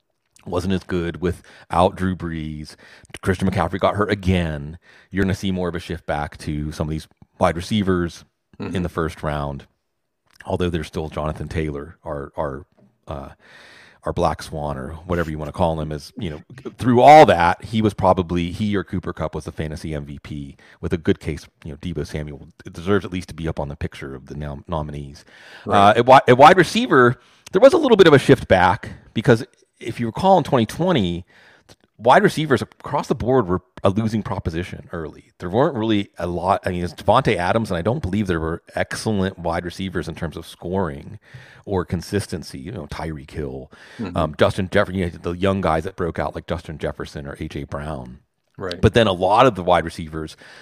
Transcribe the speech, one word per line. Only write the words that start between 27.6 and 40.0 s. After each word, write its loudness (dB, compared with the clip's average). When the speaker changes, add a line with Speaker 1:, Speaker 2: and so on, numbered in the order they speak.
Speaker 1:
was 10
a 2
little 4
bit 8
of 10
a 10
shift 4
back 4
because 4
if -10
you -4
recall 2
in 2
twenty 2
twenty, -2
wide 4
receivers 2
across -8
the 0
board 0
were -2
a 2
losing -2
proposition -8
early. -12
There -10
weren't 2
really 0
a -4
lot. 0
I -2
mean, -4
it's -6
Davante 2
Adams, -2
and -4
I -4
don't -2
believe -2
there 0
were -6
excellent -4
wide -4
receivers -8